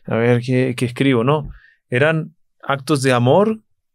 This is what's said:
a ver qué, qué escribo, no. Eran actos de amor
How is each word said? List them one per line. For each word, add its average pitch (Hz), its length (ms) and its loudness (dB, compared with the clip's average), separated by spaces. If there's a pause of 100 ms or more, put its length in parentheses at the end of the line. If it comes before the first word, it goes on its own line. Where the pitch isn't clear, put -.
a 120 100 -6
ver 120 260 2
qué, 127 360 -2
qué 131 100 -4
escribo, 123 380 0
no. 143 260 -2 (400)
Eran 156 460 -2 (260)
actos 139 400 -2
de 131 100 2
amor 170 480 2 (340)